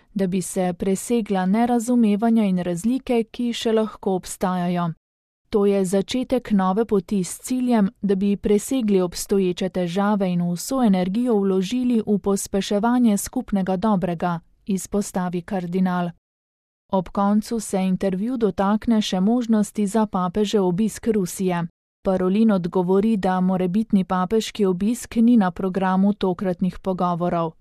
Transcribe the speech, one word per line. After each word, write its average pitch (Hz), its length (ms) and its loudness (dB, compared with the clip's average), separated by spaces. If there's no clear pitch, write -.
da 196 120 0
bi 180 160 -2
se 180 360 -2
presegla 196 680 -2
nerazumevanja 226 960 2
in 185 140 0
razlike, 220 680 -2
ki 240 280 -4
še 226 200 -2
lahko 214 460 0
obstajajo. 175 720 -2
To 202 160 2
je 196 180 2
začetek 226 680 -2
nove 190 340 2
poti 196 400 0
s - 140 -10
ciljem, 247 500 0
da 202 120 2
bi 202 220 0
presegli 208 640 2
obstoječe 180 680 -2
težave 190 600 0
in 175 120 0
vso 262 300 -4
energijo 208 560 2
vložili 208 680 0
v 208 120 2
pospeševanje 202 1000 0
skupnega 190 600 -2
dobrega, 175 640 -2
izpostavi 190 760 -4
kardinal. 180 680 -2
Ob 190 160 0
koncu 208 520 0
se 190 260 -2
intervju 190 500 -2
dotakne 214 680 0
še 185 180 -2
možnosti 214 680 0
za 220 200 0
papeže 202 540 0
obisk 185 460 0
Rusije. 185 600 -2
Parolin 190 480 2
odgovori, 190 680 2
da 185 240 0
morebitni 185 640 0
papeški 196 640 -2
obisk 196 500 -2
ni 233 200 6
na 190 140 4
programu 190 640 0
tokratnih 185 640 -2
pogovorov. 175 840 -2